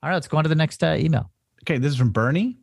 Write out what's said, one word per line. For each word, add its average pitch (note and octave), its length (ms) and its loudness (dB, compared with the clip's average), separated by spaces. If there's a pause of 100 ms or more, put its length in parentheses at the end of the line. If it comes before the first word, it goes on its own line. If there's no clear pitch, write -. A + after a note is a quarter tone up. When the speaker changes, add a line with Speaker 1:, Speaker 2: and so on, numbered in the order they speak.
Speaker 1:
All C#3+ 60 -6
right, F3+ 60 0
let's E3 140 -4
go D3+ 100 0
on D#3 60 2
to D#3 40 2
the D#3+ 60 2
next, D#3 280 0
uh, D#3+ 160 0
email. D#3 320 0 (320)
Speaker 2:
Okay, D#3 140 -2
this C3+ 160 0
is C3 60 -2
from B2 120 4
Bernie. D3+ 520 0